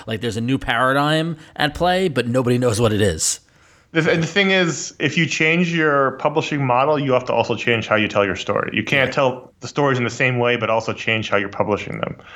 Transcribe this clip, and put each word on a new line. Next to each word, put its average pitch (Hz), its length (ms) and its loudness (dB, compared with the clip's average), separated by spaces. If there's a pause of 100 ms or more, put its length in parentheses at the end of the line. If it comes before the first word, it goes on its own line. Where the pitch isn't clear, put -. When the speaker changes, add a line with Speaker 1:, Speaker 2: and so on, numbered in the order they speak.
Speaker 1:
Like, 110 160 -6
there's 113 160 -4
a 117 40 -4
new 127 180 0
paradigm 143 760 0 (180)
at 147 180 -2
play, 180 360 0
but 123 180 -2
nobody 123 320 2
knows 117 200 2
what 113 140 4
it 101 80 2
is. 87 380 0 (520)
Speaker 2:
The 165 100 0
th-, 165 120 2
and 165 100 0
the 156 40 -4
thing 196 240 2
is, 180 480 0
if 151 180 0
you 165 80 2
change 165 480 0
your 143 440 2
publishing 151 480 -2
model, 135 340 2
you 135 140 0
have 123 120 2
to 117 80 -2
also 117 220 0
change 113 320 0
how 110 80 2
you 107 140 2
tell 101 160 2
your 92 100 -2
story. - 380 -2
You 104 100 0
can't 135 240 2
Speaker 1:
Yeah. 131 60 -4
Speaker 2:
tell 127 480 -2
the 127 80 -12
stories 139 280 0
in 120 60 -2
the 117 60 -2
same 127 280 0
way, 120 200 2
but 110 120 -2
also 113 220 0
change 110 380 -4
how 101 80 2
you're 101 100 0
publishing 101 540 -4
them. - 160 -6 (180)